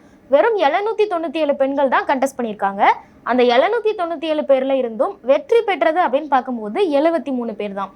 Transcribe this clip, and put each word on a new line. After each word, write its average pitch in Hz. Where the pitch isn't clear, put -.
வெறும் 359
எழுநூத்தி 403
தொண்ணூத்தி 330
ஏழு 285
பெண்கள் 277
தான் 359
கண்டெஸ்ட் 269
பண்ணிருக்காங்க. 202
அந்த 247
எழுநூத்தி 415
தொண்ணூத்தி 330
ஏழு 302
பேர்ல 269
இருந்தும் 247
வெற்றி 294
பெற்றது 349
அப்படின்னு 294
பார்க்கும்போது 240
எழுபத்தி 285
மூணு 233
பேர் 202
தான். 196